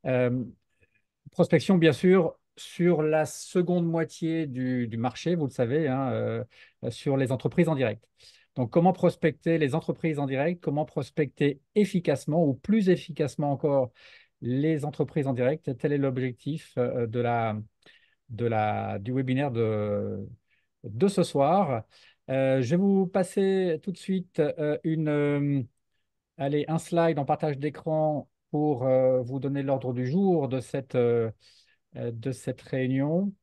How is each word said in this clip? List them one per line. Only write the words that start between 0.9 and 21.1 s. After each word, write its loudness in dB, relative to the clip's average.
prospection, 4
bien 6
sûr, 4
sur 0
la 2
seconde -2
moitié -2
du, -2
du -6
marché, -2
vous -2
le -6
savez, 0
hein, -2
euh, -4
sur -2
les 2
entreprises 2
en 2
direct. -2
Donc, -2
comment 4
prospecter 0
les 0
entreprises -2
en -2
direct, -2
comment -2
prospecter -2
efficacement 2
ou 2
plus 2
efficacement 0
encore 0
les 0
entreprises -2
en 0
direct, -2
tel -2
est 0
l'objectif, -4
euh, 0
de -4
la, 0
de -4
la, 0
du -6
webinaire 0
de, -2
de -2
ce 2